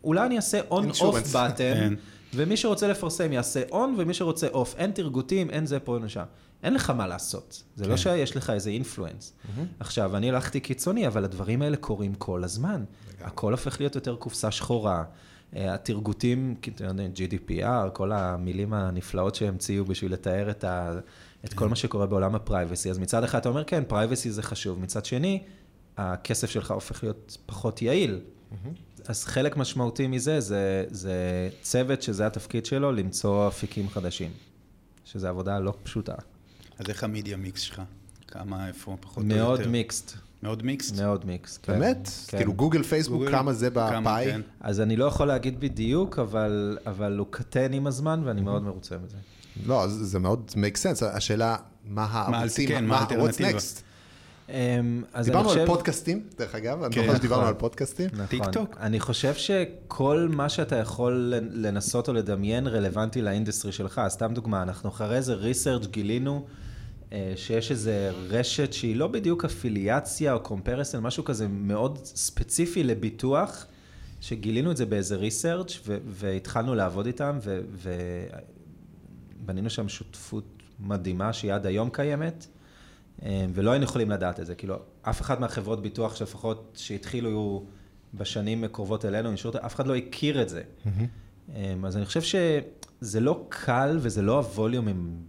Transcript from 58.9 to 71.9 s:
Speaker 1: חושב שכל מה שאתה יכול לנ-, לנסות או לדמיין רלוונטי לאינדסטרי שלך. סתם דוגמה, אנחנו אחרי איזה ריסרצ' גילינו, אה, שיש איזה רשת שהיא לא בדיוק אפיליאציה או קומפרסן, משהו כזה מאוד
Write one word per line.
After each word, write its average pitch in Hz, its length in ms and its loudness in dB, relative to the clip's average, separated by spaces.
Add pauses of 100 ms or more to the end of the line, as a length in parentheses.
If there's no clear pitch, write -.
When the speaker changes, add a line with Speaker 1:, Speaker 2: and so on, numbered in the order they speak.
Speaker 1:
חושב 135 340 2
שכל 165 960 2
מה 143 180 2
שאתה 143 280 0
יכול 123 600 2
לנ-, 110 160 -2
לנסות 107 560 0
או 135 40 2
לדמיין 107 540 2
רלוונטי 110 560 2
לאינדסטרי 104 500 0
שלך. 101 360 -2
סתם 113 260 -2
דוגמה, 110 280 0
אנחנו 90 260 -4
אחרי 107 280 -2
איזה 127 180 2
ריסרצ' 117 520 0
גילינו, 123 600 0 (640)
אה, 95 240 -4
שיש 113 340 0
איזה 107 400 2 (180)
רשת 127 440 2
שהיא 113 240 0
לא 151 100 2
בדיוק 190 380 0
אפיליאציה 113 880 0
או 113 80 2
קומפרסן, 123 580 -2
משהו 120 260 -2
כזה 110 240 0
מאוד 104 560 0